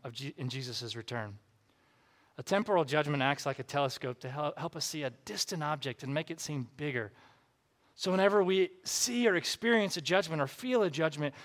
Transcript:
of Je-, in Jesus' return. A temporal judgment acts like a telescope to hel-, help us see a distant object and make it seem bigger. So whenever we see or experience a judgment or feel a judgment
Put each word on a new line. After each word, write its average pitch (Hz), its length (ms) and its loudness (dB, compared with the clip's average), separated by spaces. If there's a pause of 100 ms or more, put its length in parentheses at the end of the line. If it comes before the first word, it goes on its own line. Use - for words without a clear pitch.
of 123 80 -10
Je-, 135 240 -10
in 127 140 -4
Jesus' 120 440 -8
return. 110 440 -8 (960)
A 135 60 -10
temporal 196 420 2
judgment 147 360 2
acts 139 260 2
like 135 120 -4
a 135 60 -10
telescope 135 560 -2
to 131 100 -8
hel-, 147 260 -4
help 165 200 -8
us 151 80 -6
see 151 180 -6
a 131 80 -2 (140)
distant 196 380 -4
object 147 420 -4
and 139 100 -4
make 160 160 -2
it 165 100 -10
seem 131 360 -4
bigger. 123 340 -4 (840)
So 185 160 0
whenever 196 320 6
we 185 260 4 (140)
see 240 420 2
or 196 80 6
experience 214 640 2
a - 40 -4
judgment 160 400 2
or 139 60 2
feel 247 380 0
a 185 60 2
judgment 147 440 0 (100)